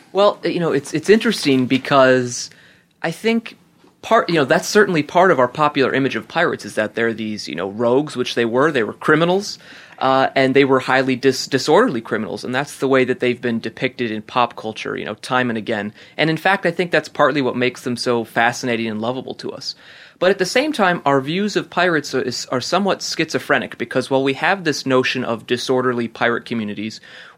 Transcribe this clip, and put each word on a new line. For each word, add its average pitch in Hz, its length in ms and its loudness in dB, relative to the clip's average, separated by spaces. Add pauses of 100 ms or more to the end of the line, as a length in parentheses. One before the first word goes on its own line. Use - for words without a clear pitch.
(120)
Well, 196 300 2
you 170 160 -2
know, 165 140 0
it's, 139 220 -2
it's 156 160 2
interesting 190 560 2
because 127 840 2 (540)
I 165 80 -4
think 226 480 -4 (420)
part, - 300 2
you 170 60 2
know, 143 100 4
that's 160 200 2
certainly 190 360 4
part 180 280 4
of 147 80 4
our 127 100 4
popular 143 440 0
image 135 240 0
of 110 100 -8
pirates - 380 -2
is 208 120 -12
that 107 180 -2
they're 117 180 0
these, 107 360 -8
you 65 60 -8
know, 87 140 -4
rogues, 120 480 0
which 123 180 -4
they 117 120 2
were, 131 260 2
they 131 100 0
were 104 120 -4
criminals, 175 640 0 (400)
uh, 131 380 2
and 131 180 4
they 139 120 6
were 135 120 4
highly 131 380 0
dis-, 131 300 2
disorderly 151 560 2
criminals, 107 420 -6
and 123 100 -6
that's 143 260 -4
the 143 60 0
way 131 160 4
that 123 160 0
they've 123 220 -2
been 117 180 -2
depicted 120 520 -6
in 107 100 -6
pop 120 340 -2
culture, 107 400 -8
you 92 120 -8
know, 104 80 -8
time 127 340 -2
and 113 80 -4
again. 107 340 -4 (280)
And 151 100 2
in 160 80 0
fact, 185 300 0
I 175 40 0
think 175 200 -4
that's 151 180 0
partly 147 320 2
what 120 160 0
makes 123 240 -2
them 123 160 -6
so 117 260 0
fascinating 117 640 -2
and 107 120 -6
lovable 123 360 -6
to - 160 -12
us. - 220 -10 (440)
But 180 120 4
at 196 80 2
the 185 60 0
same 277 300 0
time, 180 320 2
our 139 160 2
views 185 340 -4
of 165 140 -4
pirates 175 440 0
are, 131 60 0
is, - 260 -6
are 127 140 -2
somewhat 185 400 -2
schizophrenic, 135 800 -4
because - 320 -4
while 135 120 2
we 135 120 0
have 175 300 -2
this 151 200 -2
notion 131 400 0
of 113 220 -6
disorderly 123 600 -2
pirate 120 360 -2
communities, 107 560 -8 (380)